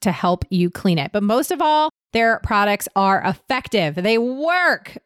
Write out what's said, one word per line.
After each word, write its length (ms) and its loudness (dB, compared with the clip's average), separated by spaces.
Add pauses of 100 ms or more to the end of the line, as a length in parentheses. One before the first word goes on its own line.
to 100 0
help 380 0
you 180 2
clean 300 0
it. 140 -6
But 100 -2
most 280 0
of 120 -2
all, 260 2 (240)
their 300 2
products 520 0
are 300 2
effective. 680 -2
They 240 0
work. 880 -2